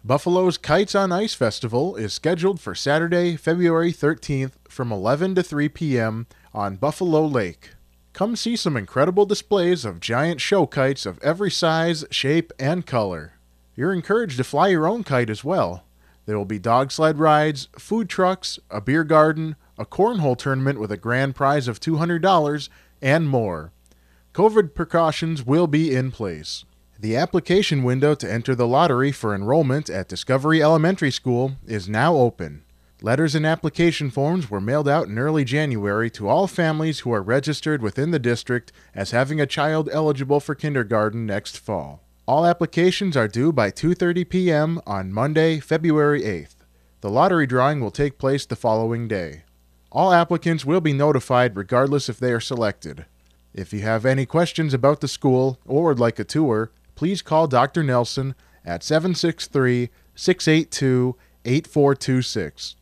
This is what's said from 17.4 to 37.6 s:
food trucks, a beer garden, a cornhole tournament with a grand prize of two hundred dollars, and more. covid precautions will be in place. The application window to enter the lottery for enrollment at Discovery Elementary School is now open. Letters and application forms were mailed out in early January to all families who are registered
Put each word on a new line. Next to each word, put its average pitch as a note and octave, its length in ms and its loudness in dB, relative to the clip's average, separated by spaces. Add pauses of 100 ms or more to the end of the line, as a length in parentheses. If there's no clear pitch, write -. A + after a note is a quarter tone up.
food G#3+ 320 -4
trucks, - 500 -2 (120)
a G#2+ 100 -6
beer D3 240 0
garden, D#3 520 4 (200)
a A2 80 -10
cornhole F#3 540 0
tournament C3+ 400 -2
with G#2 140 -4
a G#2 40 -4
grand B2+ 380 -2
prize C#3 340 0
of A2 120 -8
two D#3+ 160 -2
hundred E3 260 -2
dollars, D3+ 480 2 (320)
and D3 260 2
more. F#2+ 440 -2 (600)
covid G#3 420 4
precautions D#3+ 680 0
will D#3 220 4
be D3+ 280 2
in B2+ 180 -2
place. E2+ 520 -10 (360)
The A2 140 -2
application D#3 680 0
window C3+ 320 2
to G2+ 120 -8
enter A#2 280 -2
the A#2+ 100 2
lottery C3+ 460 2
for A2 200 -4
enrollment C3 560 0
at F#2+ 200 -6
Discovery C3+ 520 0
Elementary D#3 520 2
School B2+ 400 -2 (120)
is G2+ 240 -8
now C3+ 280 2
open. E2+ 480 0 (360)
Letters C3+ 360 0
and D#3 100 0
application D#3+ 640 0
forms C#3+ 400 -2
were G2+ 100 -4
mailed C#3 280 0
out C#3+ 180 2
in G2+ 100 -8
early D3 280 0
January A2+ 640 -2
to G#2 160 -10
all E3+ 220 2
families D#3+ 500 -2
who A#2+ 140 -4
are G2+ 100 0
registered C#3 600 -2